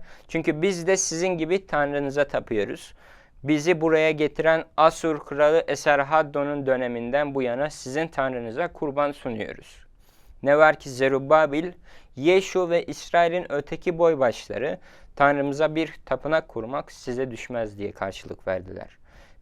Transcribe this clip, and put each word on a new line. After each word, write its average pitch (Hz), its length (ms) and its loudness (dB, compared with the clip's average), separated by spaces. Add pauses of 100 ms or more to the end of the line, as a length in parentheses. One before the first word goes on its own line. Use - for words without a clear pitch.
(280)
'Çünkü 156 340 -2
biz 175 240 0
de 190 100 4
sizin 170 320 -2
gibi 175 380 -2
Tanrınıza 143 600 -2
tapıyoruz. 113 680 -4 (480)
Bizi 151 380 2
buraya 160 300 4
getiren 156 540 0 (120)
Asur 160 480 2
kralı 151 440 2
Esarhaddon'un 143 1000 0
döneminden 127 680 -2
bu 135 80 0
yana 127 280 -2
sizin 147 380 -6
Tanrınıza 131 640 -4
kurban 147 400 -2
sunuyoruz.' - 720 -10 (560)
Ne 143 160 4
var 156 200 6
ki 143 120 -14
Zerubabel, 139 840 2 (440)
Yeşu 180 540 2
ve 170 140 2
İsrail'in 170 680 0
öteki 160 460 -4
boybaşları, 139 800 0 (380)
'Tanrımıza 143 580 2
bir 156 200 -2 (100)
tapınak 151 440 -2
kurmak 127 440 -8
size 127 380 -6
düşmez.' 110 480 -8
diye 101 140 -8
karşılık - 560 -10
verdiler. 92 500 -8 (440)